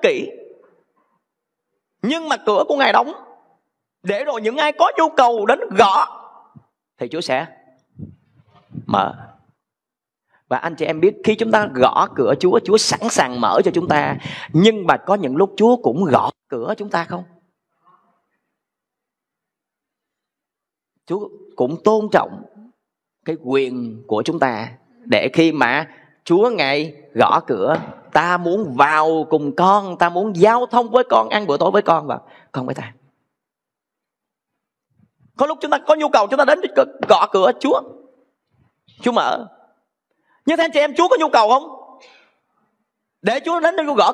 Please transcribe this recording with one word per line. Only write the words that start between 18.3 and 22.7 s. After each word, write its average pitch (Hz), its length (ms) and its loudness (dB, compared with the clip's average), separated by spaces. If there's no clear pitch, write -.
Chúa 202 220 -8
cũng 147 280 -4
tôn 214 280 2
trọng - 300 -2